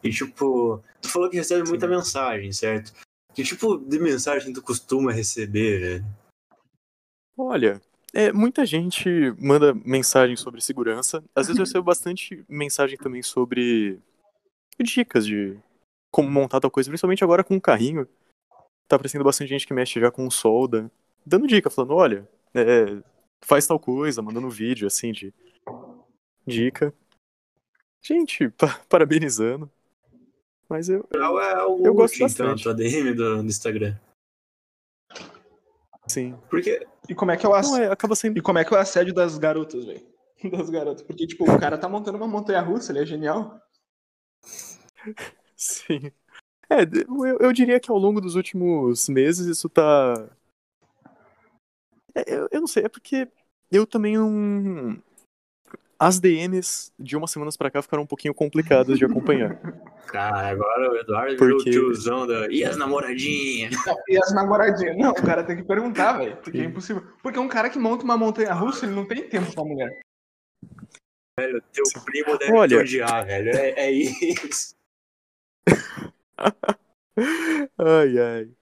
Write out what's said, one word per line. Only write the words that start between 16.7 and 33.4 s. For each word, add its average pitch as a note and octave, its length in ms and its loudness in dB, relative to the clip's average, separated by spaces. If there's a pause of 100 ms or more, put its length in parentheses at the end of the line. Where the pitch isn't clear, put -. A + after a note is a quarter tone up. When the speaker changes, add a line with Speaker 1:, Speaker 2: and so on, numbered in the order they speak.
Speaker 2:
coisa, C3+ 200 -2
principalmente F#3 340 0
agora F3 180 4
com F#3+ 140 0
o F#3 40 0
carrinho. C3 460 2 (800)
Tá C#3+ 100 4
aparecendo C#3 280 -2
bastante C#3 240 2
gente C3+ 180 -6
que C#3 80 -6
mexe B2 240 -2
já A#2+ 140 4
com C3 180 -8
solda, A2+ 580 0 (360)
dando F#3+ 220 2
dica, G#3 240 4
falando, C3+ 240 -2
"Olha, A2+ 340 2 (260)
é, A2+ 480 4 (420)
faz D3 220 4
tal D#3+ 120 0
coisa", C3 440 -4
mandando A2+ 280 -8
vídeo, A2 360 -4
assim, A2+ 260 -4
de G2 200 -14 (1120)
dica. B2+ 460 0 (1120)
Gente, D4+ 480 0
pa-, - 380 0
parabenizando. C#3+ 840 2 (1000)
Mas E3 200 -6
eu, G3 240 -2
Speaker 1:
Geral E3 280 0
é F#3+ 260 -2
o F#3 200 0
Speaker 2:
eu G3+ 80 6
gosto A3+ 240 6
Speaker 1:
Gucci, B3+ 160 2
então, A#2+ 140 -2
Speaker 2:
bastante. A2 120 -2
Speaker 1:
a - 40 -14
tua A2+ 100 -2
D A2+ 140 -2
M C3+ 260 0
do, A2 280 0